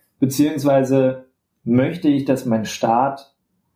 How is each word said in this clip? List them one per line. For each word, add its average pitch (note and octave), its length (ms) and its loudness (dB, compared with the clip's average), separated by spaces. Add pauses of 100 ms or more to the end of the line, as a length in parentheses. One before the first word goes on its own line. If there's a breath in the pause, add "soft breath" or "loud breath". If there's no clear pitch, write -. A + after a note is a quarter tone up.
(180 soft breath)
Beziehungsweise C3+ 1040 0 (400)
möchte C#3 440 0
ich, C3+ 180 0
dass C3 180 -2
mein A2+ 220 -2
Staat A#2+ 640 -2 (440)